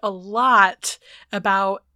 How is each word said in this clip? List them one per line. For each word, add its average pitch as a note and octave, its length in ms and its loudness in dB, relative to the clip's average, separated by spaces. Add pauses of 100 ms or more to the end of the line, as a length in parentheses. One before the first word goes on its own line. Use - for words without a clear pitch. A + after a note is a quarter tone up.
a G#3+ 80 -4
lot G3+ 880 0 (340)
about, G3 520 -2 (120)